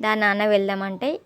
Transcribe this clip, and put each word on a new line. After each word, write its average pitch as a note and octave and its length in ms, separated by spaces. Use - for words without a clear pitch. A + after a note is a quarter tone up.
"దా G#3+ 120
నాన్న G#3 320
వెళ్దామంటే" G3 800